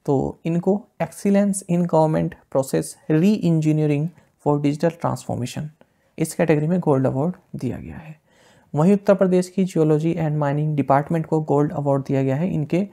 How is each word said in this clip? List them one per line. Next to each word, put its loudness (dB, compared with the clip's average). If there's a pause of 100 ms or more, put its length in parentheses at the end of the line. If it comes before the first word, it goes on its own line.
तो -2
इनको -2 (180)
Excellence 0
in 2
Government 0 (220)
Process -2 (260)
Re-engineering 2 (380)
for 2
Digital 0
Transformation -6 (500)
इस -4
कैटेगरी 2
में 0
गोल्ड 2
अवार्ड -2 (220)
दिया -6
गया -14
है। -18 (520)
वहीं 4
उत्तर 4
प्रदेश 2
की -2
Geology 2
and -2
Mining -2
Department 0
को 0
गोल्ड 0
अवार्ड 0
दिया 0
गया 0
है -2
इनके -2